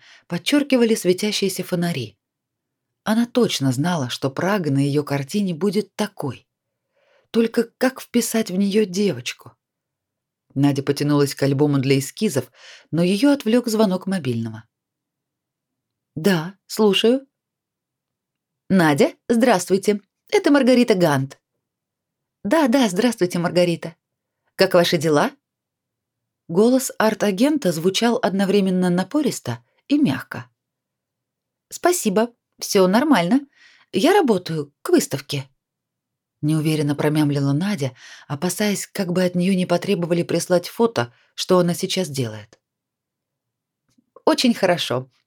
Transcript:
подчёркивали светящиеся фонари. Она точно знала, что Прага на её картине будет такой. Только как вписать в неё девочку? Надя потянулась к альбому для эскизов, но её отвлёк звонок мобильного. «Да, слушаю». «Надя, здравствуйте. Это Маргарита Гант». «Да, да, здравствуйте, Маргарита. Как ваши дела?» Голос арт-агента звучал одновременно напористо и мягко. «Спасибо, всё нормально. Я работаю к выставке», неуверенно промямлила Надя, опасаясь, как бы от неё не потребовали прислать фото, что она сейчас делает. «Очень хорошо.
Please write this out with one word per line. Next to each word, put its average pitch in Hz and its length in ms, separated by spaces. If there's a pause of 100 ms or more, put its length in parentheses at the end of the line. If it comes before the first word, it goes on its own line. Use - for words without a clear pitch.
(280)
подчёркивали 240 640
светящиеся 190 720
фонари. 170 560 (840)
Она 226 220
точно 185 460
знала, 143 380
что - 200
Прага 180 400
на 135 80
её 143 260
картине 147 520
будет 202 400
такой. - 520 (840)
Только 226 320 (160)
как 254 200
вписать 226 520
в 180 40
неё 202 300
девочку? 180 680 (1000)
Надя 139 300
потянулась 143 500
к - 80
альбому 139 380
для 135 180
эскизов, 139 540 (400)
но 160 100
её 202 300
отвлёк 247 360
звонок 208 380
мобильного. 117 600 (1500)
«Да, 170 520
слушаю». 220 580 (1400)
«Надя, 170 460 (120)
здравствуйте. 208 760 (280)
Это 392 220
Маргарита 247 420
Гант». 143 460 (1040)
«Да, 294 240
да, 247 220
здравствуйте, 180 500
Маргарита. 170 560 (600)
Как 190 180
ваши 175 240
дела?» 156 340 (1160)
Голос 233 480
арт-агента 208 720
звучал 190 500
одновременно 190 680
напористо 185 760 (240)
и 285 100
мягко. 131 520 (1200)
«Спасибо, 233 640 (260)
всё 185 280
нормально. 226 600 (460)
Я 262 200
работаю 180 680
к - 80
выставке», - 600 (920)
неуверенно 151 520
промямлила 143 600
Надя, 156 420 (320)
опасаясь, 180 580
как 175 280
бы 185 100
от 180 120
неё 180 200
не 180 100
потребовали 175 580
прислать 170 440
фото, 226 460 (220)
что 185 240
она 175 140
сейчас 185 360
делает. 110 500 (1700)
«Очень 277 280
хорошо. 156 560 (180)